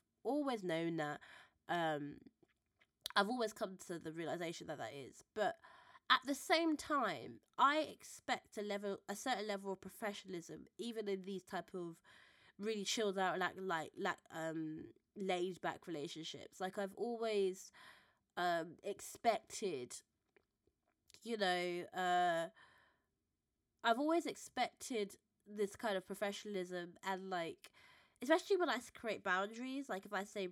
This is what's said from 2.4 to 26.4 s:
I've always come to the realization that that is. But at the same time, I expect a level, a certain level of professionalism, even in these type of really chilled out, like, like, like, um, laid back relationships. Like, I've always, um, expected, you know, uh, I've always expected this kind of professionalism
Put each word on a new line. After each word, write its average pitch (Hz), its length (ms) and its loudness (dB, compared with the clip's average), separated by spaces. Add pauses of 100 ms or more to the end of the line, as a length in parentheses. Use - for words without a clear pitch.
I've 202 140 6
always 233 240 0
come 190 240 -4 (120)
to 170 100 -4
the 160 140 -6
realization 170 560 -4
that 151 100 -6
that 113 180 -6
is. - 280 -14 (100)
But 202 220 2 (540)
at 254 160 8
the 277 80 0
same 320 420 4
time, 135 580 0 (220)
I 285 360 6
expect - 680 -6
a 208 40 0
level, 202 360 -2 (100)
a 202 60 -4
certain 214 320 -2
level 196 260 -2
of 185 80 -8
professionalism, 185 840 -8 (100)
even 220 300 -4
in 196 180 -2
these 190 200 -4
type 180 280 -6
of 170 220 -6 (640)
really 208 240 -2
chilled 196 340 0
out, 185 220 2
like, 180 180 2
like, 170 400 -2
like, 185 220 0 (140)
um, 160 540 -4 (300)
laid 185 440 0
back - 260 -4
relationships. 156 720 -8
Like, 185 180 -2
I've 196 180 -2
always, 214 720 2 (680)
um, 175 360 2 (100)
expected, - 1120 -2 (1300)
you 226 140 -2
know, 180 480 2 (120)
uh, 175 520 4 (1400)
I've 233 160 6
always 311 260 4
expected - 880 -4 (320)
this 208 300 -2
kind 214 200 0
of 185 100 -2
professionalism 185 880 -4 (120)